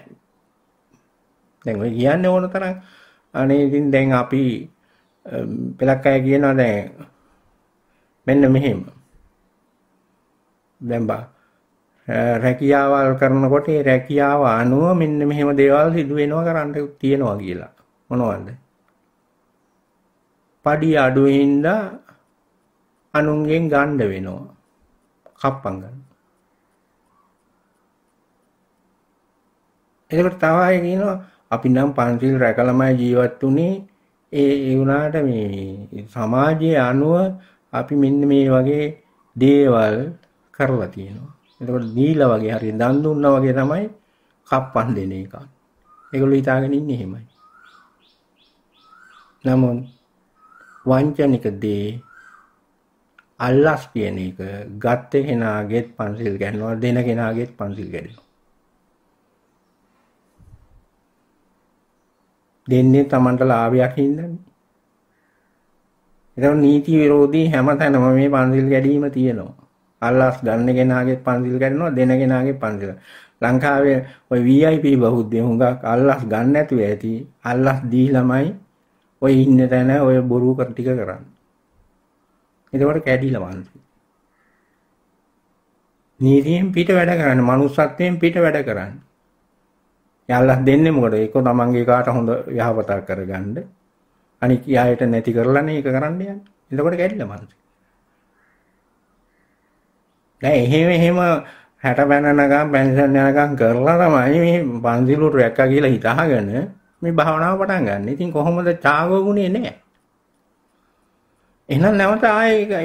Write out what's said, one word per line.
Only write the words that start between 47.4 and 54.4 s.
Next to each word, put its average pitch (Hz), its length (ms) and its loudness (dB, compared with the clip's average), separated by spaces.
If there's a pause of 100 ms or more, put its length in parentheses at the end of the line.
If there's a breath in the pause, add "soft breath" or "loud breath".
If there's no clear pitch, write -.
නමුත් 127 360 0 (1000)
වංචනික 135 640 0 (100)
දේ 104 320 -4 (1500)
අල්ලස් 135 540 0
කියන 98 300 -6
එක 92 220 -10 (340)